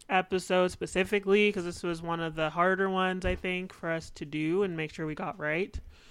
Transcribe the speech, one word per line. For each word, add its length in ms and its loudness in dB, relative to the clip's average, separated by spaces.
episode 640 2
specifically, 800 4
'cause 120 -4
this 180 -8
was 200 -2
one 180 -2
of 140 -2
the 160 0
harder 400 2
ones, 340 0
I 120 2
think, 360 -4
for 180 -8
us 200 -4
to 160 -10
do 380 0
and 120 -2
make 160 -4
sure 140 -6
we 80 -4
got 240 -6
right. 400 -2